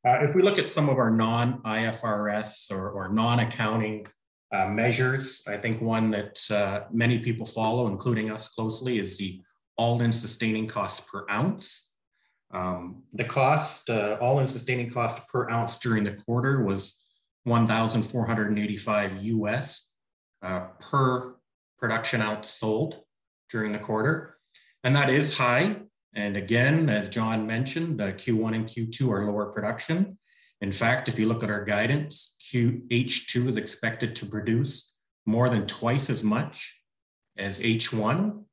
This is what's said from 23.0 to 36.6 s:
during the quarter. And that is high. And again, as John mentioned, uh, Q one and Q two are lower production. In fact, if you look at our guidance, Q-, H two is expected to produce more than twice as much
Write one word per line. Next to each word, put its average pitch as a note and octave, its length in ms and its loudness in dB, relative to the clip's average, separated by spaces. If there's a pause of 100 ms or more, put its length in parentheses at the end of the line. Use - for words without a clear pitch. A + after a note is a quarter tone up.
during G#2+ 220 -4
the G#2 60 -4
quarter. A#2+ 560 -2 (520)
And C3 100 4
that C#3 160 4
is C#3+ 260 2
high. C#3 400 4 (380)
And G#2 220 -2
again, B2 520 4
as G#2+ 200 2
John A2 380 0
mentioned, C3 540 -2
uh, G2 120 -2
Q A2+ 240 -2
one A2+ 180 0
and A2+ 140 -2
Q A2+ 180 -6
two B2 240 0
are G2+ 140 0
lower G#2 220 0
production. A2+ 720 -2 (440)
In G2 100 -2
fact, A#2 380 0
if A2+ 100 -4
you A2 80 4
look A2+ 160 2
at G#2 80 -2
our G#2 140 -2
guidance, A2+ 720 -2 (140)
Q-, A#2 400 2
H B2 420 0
two B2 160 2
is A2 80 0
expected A2+ 600 -4
to G#2 100 -10
produce A2+ 680 -2 (300)
more A#2+ 220 4
than A2 180 2
twice B2 440 0
as A2+ 120 -2
much A2+ 580 -2 (560)